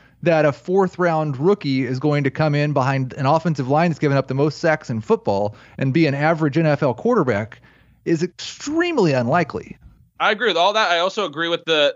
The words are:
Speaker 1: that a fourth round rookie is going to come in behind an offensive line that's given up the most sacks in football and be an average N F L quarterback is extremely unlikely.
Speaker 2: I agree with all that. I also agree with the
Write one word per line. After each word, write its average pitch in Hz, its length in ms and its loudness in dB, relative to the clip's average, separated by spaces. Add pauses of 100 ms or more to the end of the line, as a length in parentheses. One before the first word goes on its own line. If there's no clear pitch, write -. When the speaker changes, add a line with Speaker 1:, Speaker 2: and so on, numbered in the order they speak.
(220)
Speaker 1:
that 156 220 4
a 147 80 4
fourth 185 460 -2
round 156 380 0
rookie 139 500 0
is 127 140 -4
going 143 240 0
to 135 80 -2
come 151 240 0
in 147 160 0
behind 135 400 0
an 135 140 -4
offensive 151 420 0
line 160 220 2
that's 147 100 -6
given 139 180 2
up 135 80 0
the 131 80 -4
most 143 240 0
sacks 156 320 -2
in 113 120 -6
football 104 520 -2 (240)
and 135 160 0
be 165 120 4
an 139 80 0
average 151 440 0
N 165 80 2
F 147 160 0
L 131 120 0
quarterback 127 640 -2 (460)
is 165 160 0
extremely 294 880 -2
unlikely. 131 640 -2 (420)
Speaker 2:
I 196 140 0
agree 466 160 -2
with 170 80 0
all 185 160 2
that. 208 180 0
I 170 100 2
also 190 260 -2
agree 160 220 -4
with 165 160 -4
the 151 320 2